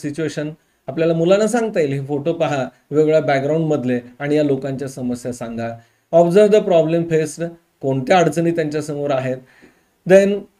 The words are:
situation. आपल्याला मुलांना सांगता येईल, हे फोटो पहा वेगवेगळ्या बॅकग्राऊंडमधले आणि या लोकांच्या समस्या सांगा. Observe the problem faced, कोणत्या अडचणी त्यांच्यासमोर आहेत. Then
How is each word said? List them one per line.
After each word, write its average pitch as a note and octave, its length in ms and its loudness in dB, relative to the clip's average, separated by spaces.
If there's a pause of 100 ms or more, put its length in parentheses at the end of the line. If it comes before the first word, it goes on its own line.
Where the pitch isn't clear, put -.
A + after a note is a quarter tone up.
situation. D3 420 -6 (400)
आपल्याला E3 260 0
मुलांना F#3 340 2
सांगता A3 320 -2
येईल, C#3+ 140 0
हे C#3 120 -6
फोटो C#3+ 280 -4
पहा C#3+ 340 -2 (240)
वेगवेगळ्या D#3 300 2
बॅकग्राऊंडमधले C#3+ 800 0 (200)
आणि C#3+ 160 -2
या D3+ 80 2
लोकांच्या C3+ 440 -4
समस्या B2 460 -8
सांगा. A#2 360 -10 (440)
Observe F3 360 6
the G#3 120 6
problem E3 500 2
faced, D#3 340 -2 (360)
कोणत्या C3+ 360 0
अडचणी E3 340 2
त्यांच्यासमोर D3 600 -4
आहेत. B2+ 260 -2 (720)
Then G3 200 8 (300)